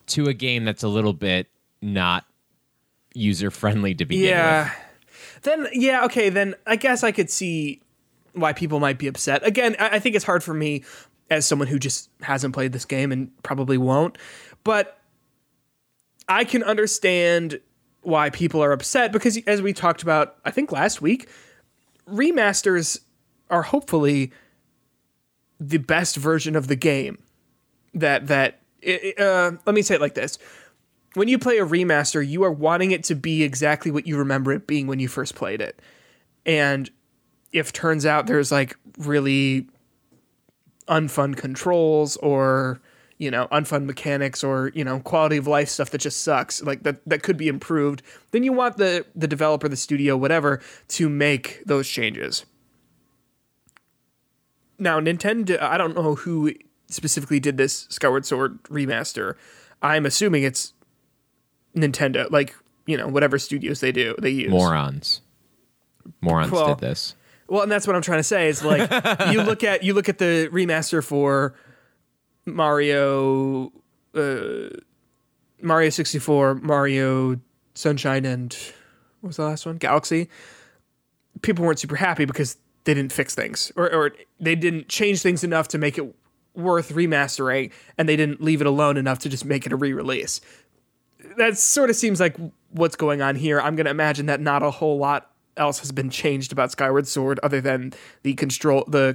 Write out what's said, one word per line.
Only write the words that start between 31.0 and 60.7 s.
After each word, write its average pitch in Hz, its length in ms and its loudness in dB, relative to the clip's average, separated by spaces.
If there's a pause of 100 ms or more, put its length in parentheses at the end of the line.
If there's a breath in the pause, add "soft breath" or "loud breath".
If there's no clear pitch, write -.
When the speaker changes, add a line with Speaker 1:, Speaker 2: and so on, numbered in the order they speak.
Speaker 2:
When 208 140 2
you 254 100 4
play 247 200 2
a 190 80 2
remaster, 151 600 2
you 160 180 0
are 180 80 2
wanting 165 400 2
it 165 120 -2
to 165 100 -2
be 156 280 0
exactly 147 480 0
what 147 160 -4
you 151 100 -2
remember 135 360 0
it 202 140 -4
being 147 200 -2
when 135 140 -4
you 127 80 -2
first 127 260 -8
played 104 260 -6
it. - 180 -8 (680 soft breath)
And 143 420 0 (640)
if 156 200 -2
turns 156 340 -2
out 147 220 2
there's, 147 240 2
like, 135 240 0 (200)
really 139 720 0 (1200)
unfun 143 480 0
controls 151 840 2
or, 135 640 2 (380 soft breath)
you 151 120 -6
know, 123 180 -2
unfun 147 380 -2
mechanics 139 580 -4
or, 135 280 -2
you 156 120 -4
know, 131 160 -4
quality 156 360 2
of 139 120 -2
life 147 200 2
stuff - 220 -4
that 151 80 -6
just 147 240 -6
sucks, - 400 -2
like, 143 220 -6
that, 147 220 -2
that 151 180 -2
could 185 120 0
be 156 120 -2
improved, 143 540 -2 (280 loud breath)
then 240 140 2
you 262 80 2
want 247 240 0
the, 185 280 0 (120)
the 160 100 -2
developer, 151 420 0
the 139 80 -4
studio, 139 400 0
whatever, 139 460 0 (260 loud breath)
to 165 200 0
make 143 580 0
those 139 220 0
changes. - 580 -4 (2250)
Now, 170 220 2
Nintendo, 185 600 0
I 151 160 0
don't 165 180 0
know 156 200 0
who 156 380 -2 (360)
specifically 147 520 -2
did 139 160 -2
this 135 340 -2
Skyward 135 340 0
Sword 135 400 -4
remaster. 123 720 -4 (480 loud breath)
I'm 151 240 2
assuming 160 360 2
it's 135 300 -4 (1040)